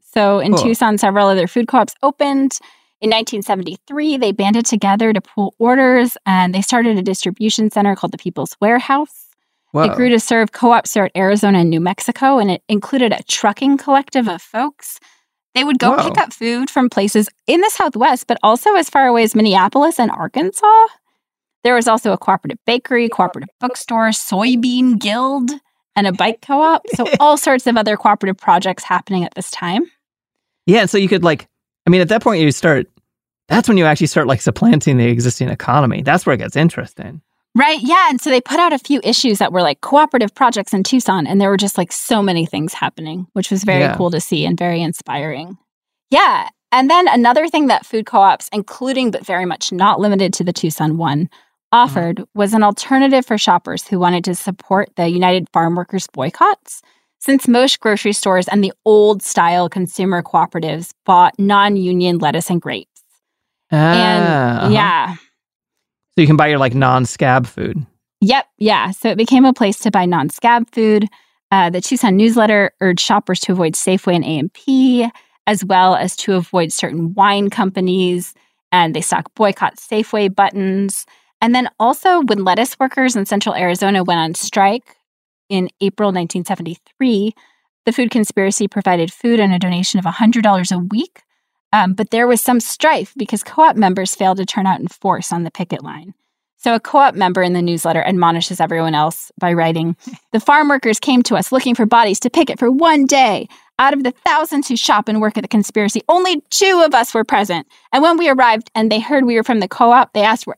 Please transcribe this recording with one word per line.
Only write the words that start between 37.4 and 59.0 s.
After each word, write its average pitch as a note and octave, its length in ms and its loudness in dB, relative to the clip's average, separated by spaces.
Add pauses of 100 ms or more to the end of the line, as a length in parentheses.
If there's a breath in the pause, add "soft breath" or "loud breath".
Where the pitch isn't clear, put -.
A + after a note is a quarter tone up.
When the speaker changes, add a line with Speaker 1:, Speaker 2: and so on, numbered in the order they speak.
Speaker 1:
Right, D4 260 2
yeah. E4+ 280 2
And C4 120 -2
so - 80 -4
they C4 100 2
put B3+ 200 -2
out F4 140 2
a C#4 60 0
few C#4+ 240 -2
issues A3 360 0
that G3 120 0
were, F3+ 120 0
like, D3 180 -2
cooperative B3 540 0
projects A#3 380 -2
in F#3+ 100 2
Tucson, G3 440 0
and G3 140 2
there G3 80 2
were G3 80 2
just, G3+ 200 -2
like, F3+ 140 -2
so - 300 -2
many F3 240 -2
things - 280 -8
happening, D#3+ 600 -10
which F#3 180 -4
was F#3+ 120 -2
very F#3+ 180 2
Speaker 2:
Yeah. - 160 -2
Speaker 1:
cool F3 140 -2
to E3+ 100 -4
see D3+ 240 -4
and E3+ 120 -2
very E3+ 240 -2
inspiring. D#3 760 -8 (540)
Yeah. C#4 360 2 (240)
And C4 180 4
then F4+ 200 4
another B3 400 2
thing D4+ 180 0
that A3 180 0
food A3 200 -4
co-ops, G3 480 2
including B3+ 580 -4
but - 140 -8
very F#3 200 -4
much - 280 -6
not F#3 260 2
limited G3 360 0
to - 80 -4
the F3 100 -2
Tucson D#3 440 -2
one, D#3+ 320 -2 (420 soft breath)
offered E3+ 460 0
Speaker 2:
Mm-hmm. - 220 -10
Speaker 1:
was G3+ 140 0
an A3 100 2
alternative C4 640 0
for G#3+ 120 -2
shoppers - 500 -2
who F#3+ 120 -2
wanted F3 260 0
to F3+ 100 -4
support G3 600 -4
the E3+ 120 -2
United F3+ 440 0
Farm E3+ 240 0
Workers F3+ 380 -6
boycotts, A#3+ 680 -2 (380)
since C4+ 280 0
most B3 320 2
grocery G#3 340 -2
stores F#3 340 -2
and G3+ 160 0
the F#3+ 100 -4 (120)
old-style G3+ 840 2